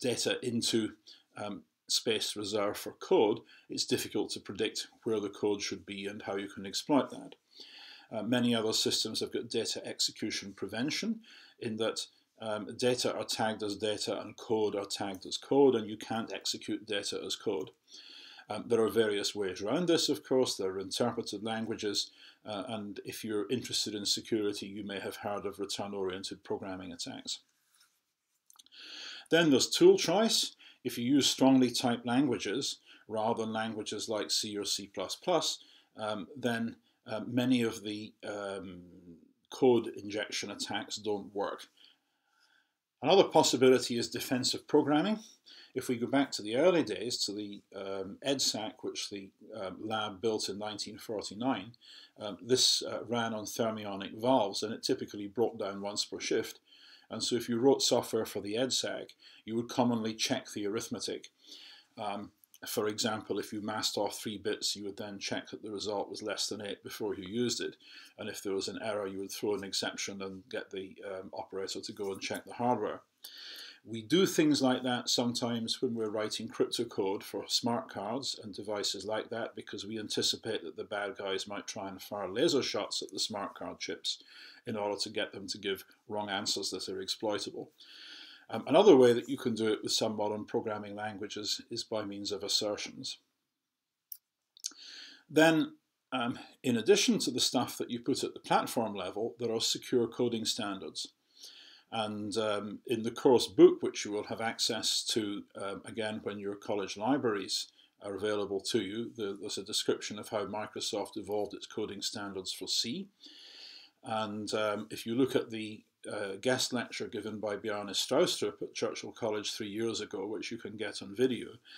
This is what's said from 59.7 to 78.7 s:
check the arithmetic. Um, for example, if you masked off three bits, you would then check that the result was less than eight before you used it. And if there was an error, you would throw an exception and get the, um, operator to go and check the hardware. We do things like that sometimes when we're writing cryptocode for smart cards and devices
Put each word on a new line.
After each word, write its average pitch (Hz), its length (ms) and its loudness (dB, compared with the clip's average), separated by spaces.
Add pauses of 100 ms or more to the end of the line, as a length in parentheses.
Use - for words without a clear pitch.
check - 380 -4
the 104 160 -4
arithmetic. - 640 -6 (640)
Um, 104 360 -6 (320)
for 107 240 0
example, 107 500 -2
if - 140 -4
you 107 80 -4
masked 107 380 -2
off 101 200 -2
three 107 200 -6
bits, - 380 -2
you 101 80 -8
would 98 120 -8
then 104 220 -8
check - 320 -6
that - 120 -10
the 110 80 -8
result 98 380 -2
was 101 140 -10
less 101 260 -2
than 104 140 -6
eight 101 200 -8
before 104 320 -4
you 92 140 -8
used 113 320 0
it. 80 160 -6 (420)
And 104 100 -8
if 98 140 -10
there 98 120 -2
was 98 140 -2
an 95 140 -8
error, 104 240 -2
you 95 120 -6
would 98 140 -8
throw 104 220 -2
an 98 100 -4
exception 98 580 -4
and 95 260 -8
get - 220 -8
the, 95 340 -8
um, 98 280 -8
operator - 480 -8
to 110 120 -10
go 101 200 -4
and 95 80 -8
check 101 240 -6
the - 100 -14
hardware. 107 480 0 (800)
We 113 180 -6
do 156 240 6
things 151 340 4
like 127 220 4
that 123 260 -2
sometimes 120 720 0
when 127 140 2
we're 110 160 -2
writing 107 380 -2
cryptocode 110 760 0
for 98 240 -6
smart - 420 0
cards 113 540 -6
and 107 100 -12
devices 104 520 -4